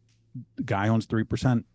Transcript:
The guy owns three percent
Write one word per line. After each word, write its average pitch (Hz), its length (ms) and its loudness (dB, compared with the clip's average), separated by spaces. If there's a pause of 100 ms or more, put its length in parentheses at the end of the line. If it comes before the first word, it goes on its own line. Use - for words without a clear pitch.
(560)
The - 80 -6
guy 101 260 0
owns 113 160 2
three 110 180 0
percent 117 500 0